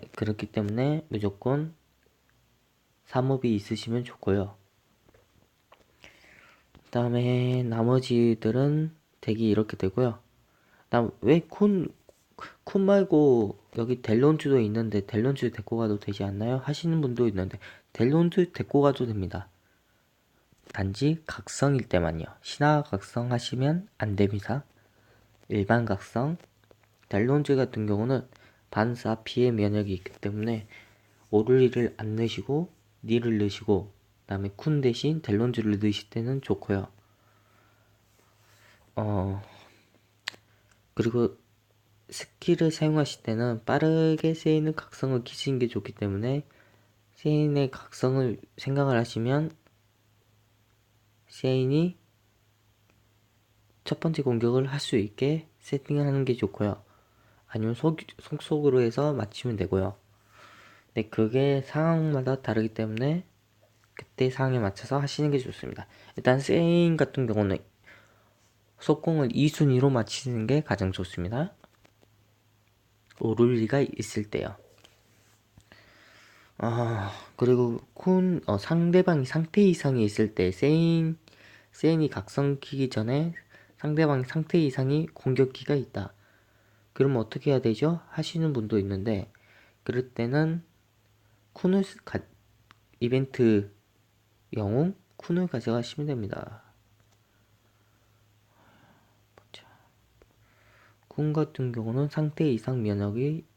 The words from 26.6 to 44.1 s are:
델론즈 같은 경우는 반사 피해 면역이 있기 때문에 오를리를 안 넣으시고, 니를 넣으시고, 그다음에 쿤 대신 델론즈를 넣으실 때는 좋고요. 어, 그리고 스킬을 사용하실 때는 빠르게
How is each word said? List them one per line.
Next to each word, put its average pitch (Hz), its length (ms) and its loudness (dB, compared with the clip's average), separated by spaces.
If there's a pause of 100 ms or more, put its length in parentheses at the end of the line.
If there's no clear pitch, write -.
델론즈 139 480 2
같은 113 280 -2
경우는 113 420 0 (440)
반사 110 520 -2
피해 123 280 0
면역이 104 420 0
있기 90 200 -10
때문에 107 540 -6 (640)
오를리를 120 680 4
안 107 180 -6
넣으시고, 131 580 -4 (300)
니를 117 340 0
넣으시고, 101 560 0 (280)
그다음에 98 300 -6
쿤 151 300 -2
대신 143 400 0
델론즈를 107 560 0
넣으실 104 320 -2
때는 127 320 -4
좋고요. 98 460 -2 (2000)
어, 101 480 -2 (1500)
그리고 117 420 0 (720)
스킬을 - 640 -2
사용하실 156 500 0
때는 113 440 -2
빠르게 160 680 2